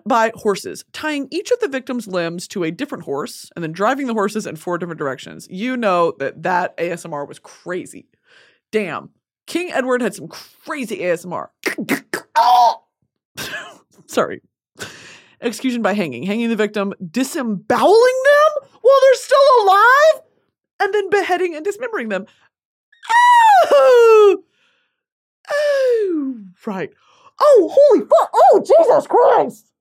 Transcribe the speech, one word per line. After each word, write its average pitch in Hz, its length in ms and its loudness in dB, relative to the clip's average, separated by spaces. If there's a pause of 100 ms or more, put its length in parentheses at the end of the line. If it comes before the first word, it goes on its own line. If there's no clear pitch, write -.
by 226 300 0
horses, - 560 -6
tying 302 400 -8
each 381 200 -6
of 480 80 0
the 427 100 -2
victim's 262 360 -8
limbs 175 440 -6
to 180 160 -6
a 160 60 -4
different 180 340 -10
horse - 500 -10
and 170 80 -8
then 160 80 -8
driving 247 360 -4
the 233 60 -6
horses 208 320 -4
in 156 120 -12
four 175 200 -8
different 165 220 -10
directions. 127 500 -10
You 247 280 -8
know 180 420 -2
that 139 240 -8
that 180 340 -4
A 170 140 -6
S 170 140 -12
M 165 80 -14
R 147 120 -10
was 147 140 -20
crazy. - 680 -16 (640)
Damn. 180 400 -8 (360)
King 339 240 -8
Edward 254 300 -4
had 214 120 -6
some 156 140 -16
crazy 233 760 -14
A 180 80 -2
S 170 120 -8
M 180 60 -14
R. 107 200 -12 (840)
<laughs> 247 460 4 (1200)
Sorry. - 360 -6 (1000)
Execution 240 400 -6
by 190 120 -2
hanging, 147 300 -6
hanging 226 260 -4
the 226 80 -2
victim, 208 360 -4 (160)
disemboweling 269 1160 0
them 587 440 2 (120)
while 539 200 4
they're 523 140 6
still 523 480 2
alive, 494 580 4 (600)
and 392 120 -4
then 392 160 -2
beheading 359 460 -2
and 311 80 -14
dismembering 403 460 -8
them. 196 160 -6 (1500)
Oh! 466 720 6 (1080)
Oh, 480 840 -2 (300)
right. 190 260 -8 (520)
Oh, 480 300 6
holy 523 280 6
fuck. - 320 2
Oh, 523 300 6
Jesus - 440 4
Christ. - 720 0